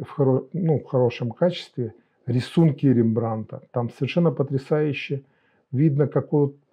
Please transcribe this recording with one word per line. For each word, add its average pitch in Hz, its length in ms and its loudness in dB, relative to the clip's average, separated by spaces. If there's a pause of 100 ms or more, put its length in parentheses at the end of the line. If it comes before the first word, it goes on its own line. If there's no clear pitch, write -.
в - 160 -12
хоро-, 131 340 2
ну, 160 280 0
в - 40 -16
хорошем 123 460 0
качестве - 640 -4 (320)
рисунки 139 600 2
Рембрандта, 113 760 0 (100)
там 117 180 -4
совершенно 165 400 0
потрясающе 139 920 -4 (500)
видно, 143 340 2
как 143 260 -2
вот 143 240 2 (160)